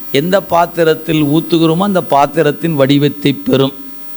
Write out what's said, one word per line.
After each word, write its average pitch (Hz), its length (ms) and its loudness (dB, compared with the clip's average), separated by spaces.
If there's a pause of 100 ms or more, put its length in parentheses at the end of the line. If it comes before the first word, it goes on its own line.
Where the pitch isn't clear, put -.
(120)
எந்த 180 280 0
பாத்திரத்தில் 165 840 0
ஊத்துகிறோமோ 160 540 0
அந்த 190 240 0
பாத்திரத்தின் 147 720 0
வடிவத்தை 139 580 2
பெறும். 139 400 0 (440)